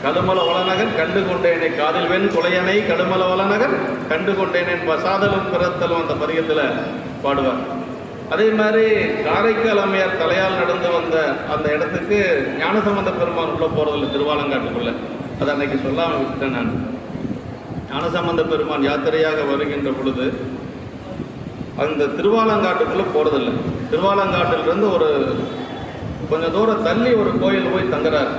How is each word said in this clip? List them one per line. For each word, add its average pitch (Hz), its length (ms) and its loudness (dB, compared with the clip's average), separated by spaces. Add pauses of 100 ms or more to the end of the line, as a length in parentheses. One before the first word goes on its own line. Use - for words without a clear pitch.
"கழுமல 180 420 2
வளநகர் 185 500 2
கண்டு 175 240 2
கொண்டேனே 170 560 2
காதில் 165 320 0
வெண் 190 220 2
குலையனை 180 520 2
கழுமல 185 480 2
வளநகர் 202 400 2 (400)
கண்டு 185 220 0
கொண்டேனேன் 175 560 0
ப-, 156 100 2
சாதலும் 190 560 0
பிறத்தலும்" 170 480 0
அந்த 147 240 -2
பதிகத்துல 156 360 0 (640)
பாடுவார். 135 520 0 (560)
அதே 202 180 4
மாதிரி 214 440 4 (300)
காரைக்கால் 214 580 2
அம்மையார் 190 360 0
தலையால் 185 420 0
நடந்து 175 340 0
வந்த 160 400 2 (220)
அந்த 151 180 0
இடத்துக்கு 170 720 0 (120)
ஞானசம்பந்த 196 520 0
பெருமான் 165 420 -2
உள்ள 160 120 0
போறதில்ல 151 440 0
திருவாலங்காட்டுக்குள்ள. 135 840 -2 (480)
அதை 143 120 0
அன்னைக்கு 139 260 -2 (100)
சொல்லாம 156 160 0
விட்டுட்டேன் 135 440 -2
நான். 120 460 -4 (960)
ஞானசம்பந்த 165 500 -2
பெருமான் 151 480 0
யாத்திரையாக 151 600 0
வருகின்ற 139 420 -2
பொழுது 131 420 -2 (1400)
அந்த 147 260 0
திருவாலங்காட்டுக்குள்ள 202 1000 2 (120)
போறதில்ல. 147 360 2 (400)
திருவாலங்காட்டிலிருந்து 185 1000 2
ஒரு 151 420 2 (920)
கொஞ்சம் 160 220 0
தூரம் 208 320 2
தள்ளி 226 300 4
ஒரு - 260 2
கோயில் 127 340 2
போய் - 260 0
தங்குறார். 151 280 2 (120)